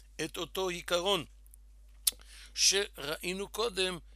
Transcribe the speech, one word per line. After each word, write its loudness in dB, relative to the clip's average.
את -8
אותו -2
עיקרון 2
שראינו 0
קודם, 0